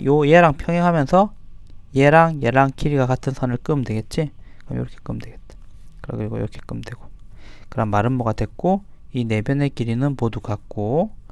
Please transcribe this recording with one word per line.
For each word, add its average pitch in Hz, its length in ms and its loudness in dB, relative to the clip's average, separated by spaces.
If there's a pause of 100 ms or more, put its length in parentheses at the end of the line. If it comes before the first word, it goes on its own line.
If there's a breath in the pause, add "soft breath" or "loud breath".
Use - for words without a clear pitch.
요 143 240 4
얘랑 165 260 8
평행하면서 175 800 2 (640)
얘랑 151 460 6
얘랑 135 340 4
길이가 143 300 2
같은 131 260 0
선을 123 260 -2
끄면 143 260 0
되겠지? 110 460 -4 (340 soft breath)
그럼 123 160 -6
요렇게 - 220 -8
끄면 117 180 -8
되겠다. - 360 -14 (460)
그리고 113 340 -6
이렇게 110 300 -6
끄면 113 160 -8
되고. 113 220 -14 (640 loud breath)
그럼 113 200 -2
말은 104 240 2
뭐가 117 200 0
됐고, 180 520 0 (280)
이 123 120 -2
내변의 135 460 0
길이는 127 480 -2
모두 113 220 -2
같고, 110 720 -2 (200 soft breath)